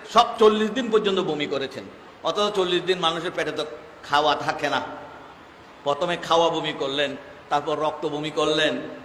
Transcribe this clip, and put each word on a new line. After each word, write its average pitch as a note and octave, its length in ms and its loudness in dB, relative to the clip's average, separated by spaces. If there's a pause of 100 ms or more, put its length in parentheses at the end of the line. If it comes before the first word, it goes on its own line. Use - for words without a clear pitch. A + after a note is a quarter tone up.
(140)
সব A#3 120 8 (140)
চল্লিশ G#3+ 300 6
দিন A#3 220 -4
পর্যন্ত G3 280 2
বমি D3+ 260 -2
করেছেন। C3 380 -4 (400)
অথচ G3+ 320 0
চল্লিশ F3+ 280 2
দিন F3+ 160 0
মানুষের E3 360 -2
পেটে D3+ 160 -2
তো D3+ 140 -4 (440)
খাওয়া D3 260 4
থাকে D3 340 -2
না। C3 120 0 (1000)
প্রথমে E3+ 340 0
খাওয়া E3+ 320 4
বমি D#3 300 -2
করলেন, C#3 360 -2 (340)
তারপর D3 300 0
রক্ত D3+ 260 -2
বমি D3+ 260 -4
করলেন, D3+ 500 2 (240)